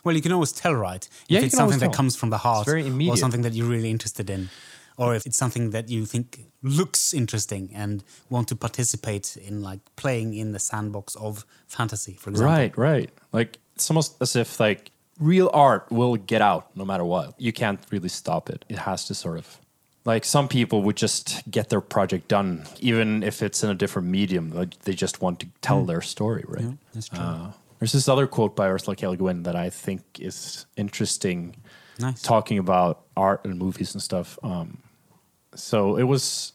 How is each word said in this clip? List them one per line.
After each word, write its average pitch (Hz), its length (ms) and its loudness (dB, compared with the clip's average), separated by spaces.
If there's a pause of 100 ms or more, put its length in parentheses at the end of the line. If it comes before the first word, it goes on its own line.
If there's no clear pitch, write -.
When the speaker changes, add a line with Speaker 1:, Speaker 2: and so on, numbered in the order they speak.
Speaker 1:
Well, 170 100 2
you 156 80 2
can 165 100 0
always 170 200 2
tell, 170 220 0
right? 95 340 -4 (200)
Speaker 2:
Yeah, 180 100 6
Speaker 1:
If 240 40 6
Speaker 2:
you - 40 4
Speaker 1:
it's 262 80 2
Speaker 2:
can 254 80 6
always 208 120 6
Speaker 1:
something 139 60 4
that 127 140 4
Speaker 2:
tell. - 20 0
Speaker 1:
comes 131 200 2
from 120 140 -2
the 110 60 2
Speaker 2:
It's - 60 -2
Speaker 1:
heart 113 240 2
Speaker 2:
very 156 160 2
Speaker 1:
or 139 60 -4
Speaker 2:
immediate. 131 300 2
Speaker 1:
something 120 240 2
that 117 120 0
you're 117 160 0
really 113 200 0
interested 110 380 -4
in. 95 220 -6 (480)
Or 123 160 2
if 110 120 -2
it's 123 120 -4
something 117 320 0
that 110 180 -4
you 113 180 -2
think 120 380 -6 (180)
looks 139 520 0
interesting 104 600 -2
and 104 300 -4 (240)
want 123 200 -2
to 120 80 -4
participate 113 800 -4
in, 101 260 -10
like, 98 180 -10 (160)
playing 113 380 -2
in 107 180 -6
the 101 60 -6
sandbox 104 580 -6
of 107 280 -8 (220)
fantasy, 110 540 -6
for 98 100 -12
example. 117 240 4
Speaker 2:
Right, 127 240 2
right. 135 320 2 (220)
Like, 113 260 -2 (180)
it's - 140 -4
almost 160 300 2
as 127 160 0
if, - 240 -2
like, 107 300 2 (280)
real 180 360 6
art 131 360 6
will 120 260 4
get 107 260 2
out 95 220 4 (120)
no 95 80 -8
matter 95 200 0
what. 85 340 -2
You 117 140 -2
can't 104 280 -2 (100)
really 90 200 -2
stop - 400 -4
it. - 180 -12
It 101 120 -8
has 95 260 -4
to 98 80 -6
sort 82 240 -6
of, - 200 -16 (460)
like, 117 220 0
some 151 220 4
people 113 340 2
would 101 140 2
just - 540 -2
get 107 200 -2
their 104 100 2
project 92 480 -2
done, 92 360 0 (140)
even 110 440 2
if 101 200 -4
it's 104 220 -2
in 107 60 2
a 98 40 0
different 95 340 -2
medium. 90 440 0
Like, 87 300 -6
they 98 120 -2
just - 280 -4
want 90 180 -2
to - 60 -12 (160)
tell 139 200 4
Speaker 1:
Mm. 123 40 0
Speaker 2:
their - 160 -2
story, - 440 -4
right? - 180 -6
Speaker 1:
Yeah, 120 80 -6 (200)
that's 110 160 -10
true. 87 100 -12
Speaker 2:
Uh, 85 340 -6 (280)
there's 110 120 0
this 135 160 4
other 135 200 4
quote 107 260 0
by 98 140 2
Ursula 95 280 -2
K. 101 120 -4
Le 92 80 -2
Guin 90 260 0
that 87 140 -4
I 87 140 -4
think 95 320 -8 (180)
is - 460 -12 (100)
interesting, 92 800 -4 (420)
Speaker 1:
Nice. 120 240 -4
Speaker 2:
talking 110 360 2
about 90 420 2 (160)
art 98 280 2
and 95 140 -6
movies 92 360 -4
and 98 80 -10
stuff. - 400 -6
Um, 87 360 -6 (760)
so 101 420 0
it 123 80 4
was - 500 0